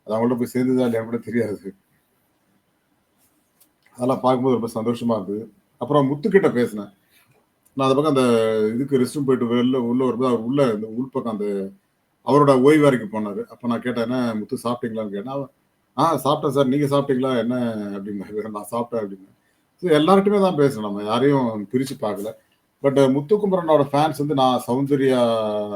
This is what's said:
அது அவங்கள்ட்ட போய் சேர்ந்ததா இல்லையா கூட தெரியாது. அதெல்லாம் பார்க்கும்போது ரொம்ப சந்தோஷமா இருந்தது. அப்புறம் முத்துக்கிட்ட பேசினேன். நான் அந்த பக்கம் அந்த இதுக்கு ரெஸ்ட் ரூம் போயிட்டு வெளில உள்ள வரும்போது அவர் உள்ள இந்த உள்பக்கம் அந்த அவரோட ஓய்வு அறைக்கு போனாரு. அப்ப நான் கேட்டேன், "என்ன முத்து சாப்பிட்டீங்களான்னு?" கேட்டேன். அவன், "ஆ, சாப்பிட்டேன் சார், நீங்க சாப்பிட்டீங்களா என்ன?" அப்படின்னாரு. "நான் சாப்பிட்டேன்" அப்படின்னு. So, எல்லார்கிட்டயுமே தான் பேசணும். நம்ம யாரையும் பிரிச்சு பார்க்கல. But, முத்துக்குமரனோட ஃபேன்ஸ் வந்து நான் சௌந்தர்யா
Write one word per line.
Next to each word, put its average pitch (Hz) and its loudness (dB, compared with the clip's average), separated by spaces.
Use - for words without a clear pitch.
அது 107 -4
அவங்கள்ட்ட 120 0
போய் 117 -4
சேர்ந்ததா 127 0
இல்லையா 113 -2
கூட 117 -8
தெரியாது. 104 -6
அதெல்லாம் 127 -2
பார்க்கும்போது 123 0
ரொம்ப 113 -6
சந்தோஷமா 117 -2
இருந்தது. 101 -8
அப்புறம் 139 2
முத்துக்கிட்ட 160 2
பேசினேன். 107 -4
நான் 135 0
அந்த 135 4
பக்கம் 151 2
அந்த 113 4
இதுக்கு 139 -2
ரெஸ்ட் - 2
ரூம் 143 -4
போயிட்டு 120 0
வெளில 123 2
உள்ள 120 0
வரும்போது 123 0
அவர் 113 -2
உள்ள 139 2
இந்த 110 -2
உள்பக்கம் 120 -6
அந்த 101 -6
அவரோட 139 6
ஓய்வு 147 6
அறைக்கு 110 2
போனாரு. 104 -6
அப்ப - -10
நான் 117 -4
கேட்டேன், 117 -4
"என்ன 120 -4
முத்து 107 -6
சாப்பிட்டீங்களான்னு?" 110 -6
கேட்டேன். 101 -10
அவன், 135 -8
"ஆ, 160 2
சாப்பிட்டேன் 147 0
சார், 135 2
நீங்க 143 0
சாப்பிட்டீங்களா 127 0
என்ன?" 120 -2
அப்படின்னாரு. 101 -8
"நான் 104 -12
சாப்பிட்டேன்" 117 -4
அப்படின்னு. 98 -14
So, 175 0
எல்லார்கிட்டயுமே 196 4
தான் 180 2
பேசணும். 110 2
நம்ம 101 -6
யாரையும் 127 2
பிரிச்சு 131 -4
பார்க்கல. 104 -6
But, 135 2
முத்துக்குமரனோட 165 2
ஃபேன்ஸ் 147 0
வந்து 147 -2
நான் 127 2
சௌந்தர்யா 131 2